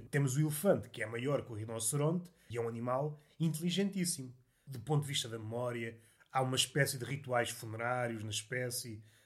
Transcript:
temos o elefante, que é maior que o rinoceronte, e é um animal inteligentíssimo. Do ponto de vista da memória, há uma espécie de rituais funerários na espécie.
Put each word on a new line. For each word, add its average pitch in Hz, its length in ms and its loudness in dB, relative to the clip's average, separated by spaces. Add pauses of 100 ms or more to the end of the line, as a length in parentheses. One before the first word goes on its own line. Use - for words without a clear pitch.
temos 139 280 2
o - 20 4
elefante, 151 500 2
que 113 140 -8
é - 20 -2
maior 120 380 0
que 117 80 -12
o 110 40 -6
rinoceronte, 143 760 0 (180)
e 113 60 -8
é 120 60 0
um 117 80 -2
animal 127 500 -2 (200)
inteligentíssimo. 175 920 0 (320)
Do 131 140 -8
ponto 143 220 2
de 147 60 -2
vista 139 220 -2
da 113 100 -6
memória, 117 600 -4 (320)
há 135 100 2
uma 131 140 2
espécie 139 420 4
de 120 80 -6
rituais 123 440 2
funerários 117 760 -2
na 110 60 -4
espécie. 120 720 -4 (220)